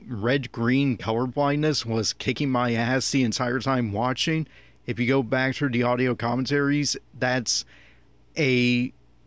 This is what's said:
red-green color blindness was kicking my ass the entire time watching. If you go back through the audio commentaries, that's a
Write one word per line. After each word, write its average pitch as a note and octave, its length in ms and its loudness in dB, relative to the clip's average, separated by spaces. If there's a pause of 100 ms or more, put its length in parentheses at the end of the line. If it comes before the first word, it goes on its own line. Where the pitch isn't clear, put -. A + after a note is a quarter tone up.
red-green B2 880 0
color A2+ 300 -2
blindness C#3+ 580 0
was A2+ 300 -2
kicking C3+ 340 -2
my B2 240 0
ass A#2+ 380 0
the C3+ 120 2
entire B2 380 0
time B2 320 0
watching. B2+ 540 -2 (400)
If A2 120 -4
you A#2+ 80 0
go C3+ 160 4
back C3 320 0
through C#3+ 160 -2
the A#2+ 120 2
audio B2 320 2
commentaries, C#3 840 0 (220)
that's B2+ 480 -2 (720)
a B2 560 2 (320)